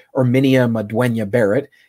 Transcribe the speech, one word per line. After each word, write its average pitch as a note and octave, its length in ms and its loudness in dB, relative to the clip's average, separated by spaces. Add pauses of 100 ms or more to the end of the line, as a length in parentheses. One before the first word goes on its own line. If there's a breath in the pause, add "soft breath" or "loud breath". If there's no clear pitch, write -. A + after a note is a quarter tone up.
(160 loud breath)
Herminia C3 540 2
Madueña A2+ 600 -4
Barrett, G#2+ 420 0 (180 soft breath)